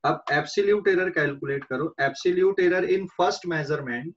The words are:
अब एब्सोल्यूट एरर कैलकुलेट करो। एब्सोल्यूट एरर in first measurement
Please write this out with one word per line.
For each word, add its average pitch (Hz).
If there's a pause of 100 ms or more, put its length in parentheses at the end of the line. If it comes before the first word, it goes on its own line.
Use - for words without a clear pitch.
अब 147
एब्सोल्यूट 202
एरर 185
कैलकुलेट 139
करो। 143
एब्सोल्यूट 185
एरर 180
in 190 (120)
first 175
measurement 139